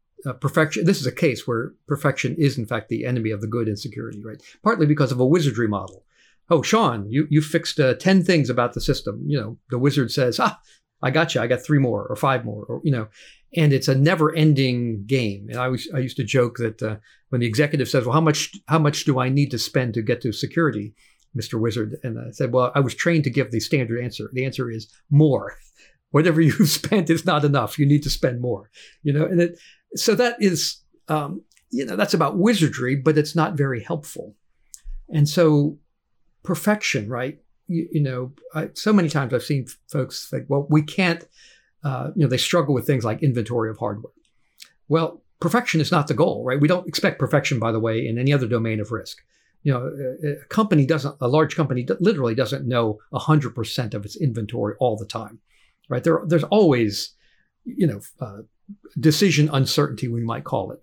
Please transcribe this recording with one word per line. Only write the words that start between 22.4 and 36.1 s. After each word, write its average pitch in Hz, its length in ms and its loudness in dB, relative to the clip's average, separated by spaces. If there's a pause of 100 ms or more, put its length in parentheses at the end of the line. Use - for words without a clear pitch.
"Well, 123 220 2
I 143 60 4
was 127 140 0
trained 165 300 0
to 135 60 0
give 117 220 -2
the 113 80 0
standard 120 440 -2
answer. 113 300 -10
The 127 100 -2
answer 127 260 -6
is 113 220 -12 (160)
more. 139 480 4 (260)
<laughs> - 280 -20
Whatever 160 320 4
you've 156 260 6
<laughs> - 0 -
spent 180 400 0
is 165 160 0
not 156 180 2
enough. 139 360 0
You 143 80 4
need 147 160 4
to - 80 -2
spend 123 320 -2
more," 120 260 -4 (340)
you 143 120 0
know? 151 100 2
And 180 160 2
it, 175 180 0 (380)
so - 180 2
that 240 260 2
is, 185 420 0 (260)
um, 151 340 -4 (280)
you 139 140 -4
know, 185 120 -6
that's 202 180 0
about 151 240 0
wizardry, 160 560 2
but 151 240 2
it's 147 160 -2
not 160 220 0
very 135 260 -2
helpful. - 540 -10 (720)
And 147 200 2
so 151 500 4 (640)